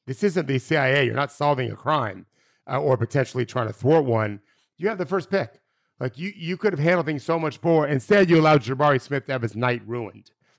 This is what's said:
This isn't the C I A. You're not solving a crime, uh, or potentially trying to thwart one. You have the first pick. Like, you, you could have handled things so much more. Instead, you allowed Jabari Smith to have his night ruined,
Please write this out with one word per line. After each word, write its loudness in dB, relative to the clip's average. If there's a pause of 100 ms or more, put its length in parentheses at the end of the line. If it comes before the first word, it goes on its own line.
This -8
isn't 0
the 0
C -2
I 2
A. 2
You're -2
not -2
solving -2
a -12
crime, -4 (460)
uh, -2
or 2
potentially -2
trying -4
to -6
thwart 2
one. 0 (380)
You -2
have -4
the -4
first -4
pick. -4 (400)
Like, -6
you, -10
you -6
could 0
have -6
handled 2
things -6
so 0
much -4
more. 4
Instead, 2
you 8
allowed 4
Jabari 0
Smith -6
to -6
have -4
his -6
night -2
ruined, -12 (280)